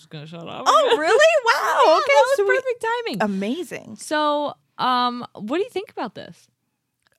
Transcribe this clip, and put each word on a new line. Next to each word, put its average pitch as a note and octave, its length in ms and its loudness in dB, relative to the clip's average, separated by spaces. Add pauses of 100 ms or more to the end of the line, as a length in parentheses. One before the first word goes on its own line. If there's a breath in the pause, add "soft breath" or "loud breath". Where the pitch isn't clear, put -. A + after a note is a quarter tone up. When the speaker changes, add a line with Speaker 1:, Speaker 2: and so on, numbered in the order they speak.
Speaker 1:
is - 60 -20
gonna D3+ 200 -16
shut E3 200 -16
off. - 200 -12
Speaker 2:
Oh, C5+ 320 4
really? G#4 260 4 (100)
Speaker 1:
<laughs> C5 120 2
Speaker 2:
Wow. - 400 2
Speaker 1:
Yeah, D#4+ 100 6
Speaker 2:
Okay, D5+ 120 0
Speaker 1:
that C#5 180 6
was C5+ 100 0
Speaker 2:
sweet. G4+ 280 2
Speaker 1:
perfect B4 200 -6 (220)
timing. B3+ 160 -4
Speaker 2:
Amazing. G#3+ 720 -6
Speaker 1:
So, D4 580 -4 (220)
um, B3 480 -2 (100)
what G#3+ 240 -8
do G4 40 -2
you B4 80 -8
think G4+ 220 -10
about B3 220 -10
this? - 340 -20 (720)